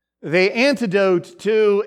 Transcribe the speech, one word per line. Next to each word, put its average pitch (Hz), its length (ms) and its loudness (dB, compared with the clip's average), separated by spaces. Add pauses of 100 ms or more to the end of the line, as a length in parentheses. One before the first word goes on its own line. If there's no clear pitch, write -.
(220)
the 185 340 0
antidote 196 840 0
to 208 460 0